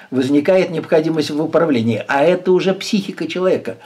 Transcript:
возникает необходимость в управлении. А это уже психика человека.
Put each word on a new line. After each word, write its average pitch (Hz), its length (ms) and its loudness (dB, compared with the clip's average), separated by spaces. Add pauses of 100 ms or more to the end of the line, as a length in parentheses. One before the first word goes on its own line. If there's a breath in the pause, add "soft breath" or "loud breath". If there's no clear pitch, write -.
(120)
возникает 143 600 2
необходимость 160 600 0
в 147 100 -4
управлении. 131 640 0
А 139 160 2
это 180 280 2
уже 180 220 2
психика 190 540 -4
человека. 180 480 -2 (100)